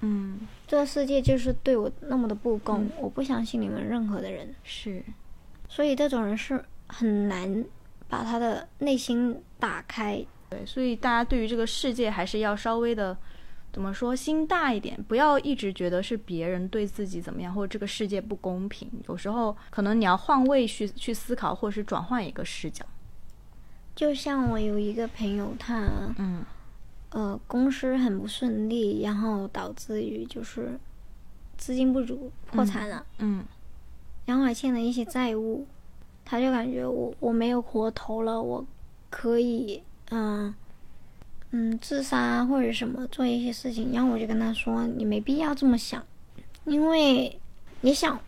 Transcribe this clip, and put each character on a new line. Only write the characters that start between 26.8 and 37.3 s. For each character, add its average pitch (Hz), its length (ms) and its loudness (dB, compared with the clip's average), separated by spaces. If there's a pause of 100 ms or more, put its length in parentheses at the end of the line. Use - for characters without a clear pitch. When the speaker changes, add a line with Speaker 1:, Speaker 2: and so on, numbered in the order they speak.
Speaker 2:
呃， 202 380 -2
公 254 240 4
司 262 260 0
很 233 220 4
不 196 80 -6
顺 220 420 0
利， 214 320 2
然 208 160 0
后 208 300 0
导 - 260 -6
致 214 300 -4
于 220 220 -4
就 240 180 -8
是 240 340 -8 (800)
资 - 160 -4
金 262 180 6
不 262 100 4
足， 254 300 -4 (200)
破 226 120 6
产 208 240 2
了。 175 160 -8 (140)
Speaker 1:
嗯。 208 220 0
嗯。 185 60 -10 (800)
Speaker 2:
然 247 100 0
后 269 80 4
还 254 80 4
欠 247 220 0
了 233 80 0
一 233 100 2
些 240 140 0
债 247 300 0
务， 220 320 -2 (580)
他 240 160 0
就 262 100 4
感 247 180 0
觉 254 140 -2
我， 247 360 -2
我 233 120 2